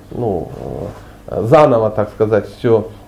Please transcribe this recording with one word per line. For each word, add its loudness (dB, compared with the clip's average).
ну, -6
э, -4
заново, 4
так -2
сказать, -2
все, 0